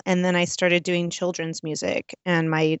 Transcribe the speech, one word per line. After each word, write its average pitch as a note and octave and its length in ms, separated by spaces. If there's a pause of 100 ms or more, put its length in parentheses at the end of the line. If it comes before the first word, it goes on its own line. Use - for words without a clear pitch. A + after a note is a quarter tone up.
And F3+ 180
then F#3 100
I F3 100
started F3 360
doing F3 300
children's E3 500
music, - 540 (100)
and E3 240
my, D#3 320